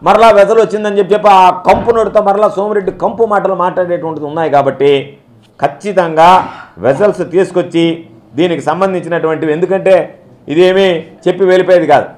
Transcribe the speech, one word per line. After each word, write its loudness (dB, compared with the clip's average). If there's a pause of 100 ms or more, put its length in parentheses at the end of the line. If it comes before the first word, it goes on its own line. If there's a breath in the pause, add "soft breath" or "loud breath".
మరలా 4
వెసల్ 4
వచ్చిందని -2
చెప్పి, 0
చెప్పి 0
ఆ 6
కంపు 0
నోటితో 0
మరలా 0
సోమిరెడ్డి -4
కంపు -4
మాటలు -2
మాట్లాడేటువంటిది -4
ఉన్నాయి -4
కాబట్టి 0 (460)
ఖచ్చితంగా 0 (300 loud breath)
వెసల్స్ -2
తీసుకొచ్చి -2 (300)
దీనికి -2
సంబంధించినటువంటివి, -4
ఎందుకంటే 0 (540)
ఇదేమీ 2 (400)
చెప్పి -2
వెళ్ళిపోయేది 2
కాదు 2 (120)